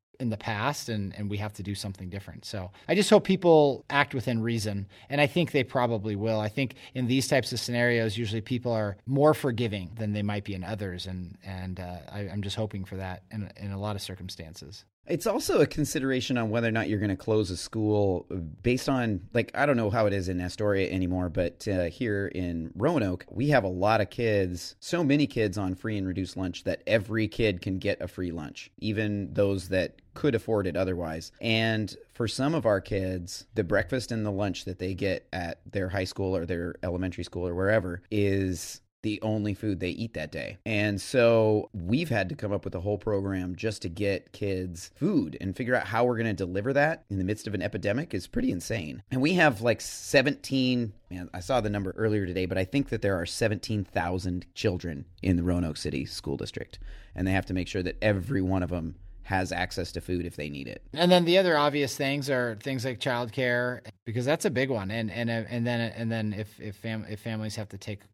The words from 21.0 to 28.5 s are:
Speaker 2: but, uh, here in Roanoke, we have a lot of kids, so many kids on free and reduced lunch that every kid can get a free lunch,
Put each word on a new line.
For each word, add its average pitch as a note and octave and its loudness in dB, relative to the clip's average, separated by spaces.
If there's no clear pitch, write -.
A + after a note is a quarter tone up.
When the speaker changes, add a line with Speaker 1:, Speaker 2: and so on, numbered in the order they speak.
Speaker 2:
but, F2 -2
uh, F#2 0
here G2+ -2
in E2+ -4
Roanoke, G#2 0
we C#3 -2
have C3 6
a F#2+ 0
lot G2 2
of G2 0
kids, G2 0
so F3 -2
many C#3+ 4
kids G#2 0
on F#2 -2
free G#2+ -4
and F#2+ -2
reduced F#2 -4
lunch F#2 -6
that - -2
every A2 2
kid G#2 0
can F#2+ -2
get G2 0
a F2+ -6
free F2+ -6
lunch, D#2+ -10